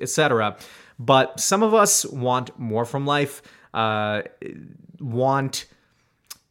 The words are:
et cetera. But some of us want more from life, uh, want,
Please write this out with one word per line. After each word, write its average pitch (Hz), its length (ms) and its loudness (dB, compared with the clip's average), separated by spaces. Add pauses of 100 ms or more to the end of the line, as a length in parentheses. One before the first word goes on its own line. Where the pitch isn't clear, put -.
et 127 80 -6
cetera. 117 480 2 (420)
But 131 420 4
some 202 240 2
of 220 100 4
us 202 320 4
want 123 520 -2
more 117 260 -2
from 139 200 -4
life, 143 380 0 (320)
uh, 107 480 0 (800)
want, 135 640 -2 (840)